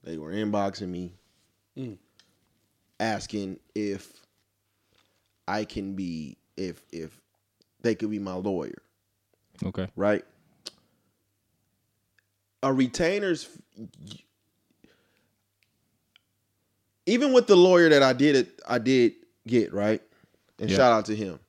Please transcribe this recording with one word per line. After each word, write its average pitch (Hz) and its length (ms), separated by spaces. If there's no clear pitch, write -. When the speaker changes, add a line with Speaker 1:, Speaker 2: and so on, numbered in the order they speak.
Speaker 1:
They 82 140
were 78 140
inboxing 101 560
me, 90 260
Speaker 2:
Mm. 120 200
Speaker 1:
asking 101 580
if 101 380
I 107 180
can 98 300
be, 82 420
if, 90 360
if 80 280
they 113 120
could 107 160
be 104 80
my 98 160
lawyer. 92 480
Speaker 3:
Okay. 95 320
Speaker 1:
Right? 101 280
A 135 100
retainer's, 165 760
even 247 260
with 247 140
the 202 100
lawyer 175 320
that 143 140
I 131 100
did 139 240
it, - 300
I 123 120
did 120 360
get, 113 260
right? 104 300
And - 120
Speaker 3:
Yeah. 95 60
Speaker 1:
shout 123 160
out 107 140
to 107 100
him. 92 220